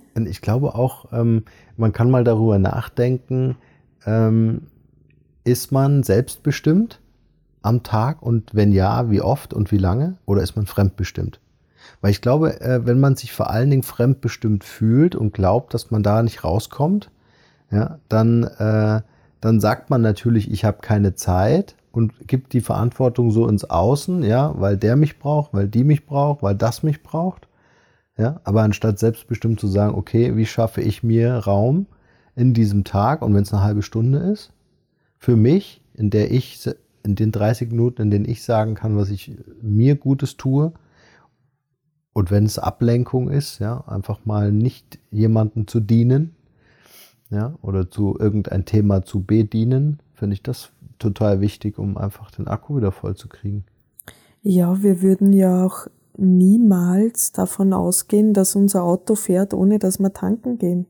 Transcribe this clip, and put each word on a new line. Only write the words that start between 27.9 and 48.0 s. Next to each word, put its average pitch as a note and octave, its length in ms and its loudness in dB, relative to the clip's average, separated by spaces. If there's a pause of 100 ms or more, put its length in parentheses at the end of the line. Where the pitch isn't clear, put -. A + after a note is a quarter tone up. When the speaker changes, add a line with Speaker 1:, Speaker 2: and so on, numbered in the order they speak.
Speaker 1:
Ja, B2+ 280 -2
aber A2 180 2
anstatt G#2+ 380 0
selbstbestimmt A2+ 580 -2
zu G#2+ 80 -4
sagen, G#2 280 0
"Okay, A2+ 420 -2
wie A2 100 0
schaffe - 340 -4
ich A2 220 -4
mir A#2 320 2
Raum A#2 520 0 (500)
in B2 180 2
diesem G2+ 300 2
Tag?" A2 380 0
Und A2 120 2
wenn's G2+ 180 2
eine G2+ 120 2
halbe G#2 180 0
Stunde B2 360 -2
ist, F#3+ 340 -6 (640)
für B2 160 2
mich, B2+ 480 2 (120)
in G#2 160 -2
der G#2 200 0
ich B2 240 -2 (120)
s-, - 100 -8 (280)
in G#2 120 -2
den A2 160 0
dreißig A2 380 -2
Minuten, A#2 320 -2
in G#2 80 0
denen G#2 180 0
ich A#2 160 -8
sagen A2 300 0
kann, G#2 220 -4
was G2+ 140 0
ich G2 260 -12 (260)
mir A2+ 340 2
Gutes C#3 400 -4
tue, C#3+ 360 -2 (1400)
und F#2+ 180 0
wenn G#2 140 4
es G#2+ 140 -2
Ablenkung B2 720 -2
ist, C#3 300 -4
ja, A2+ 260 -6
einfach G#2 380 -8
mal G#2 280 0
nicht A2+ 460 -2 (120)
jemandem A2 560 0
zu A#2 140 -2
dienen, A#2+ 540 2 (960)
ja, A2 320 -4
oder F#2+ 280 -4
zu G2+ 280 -2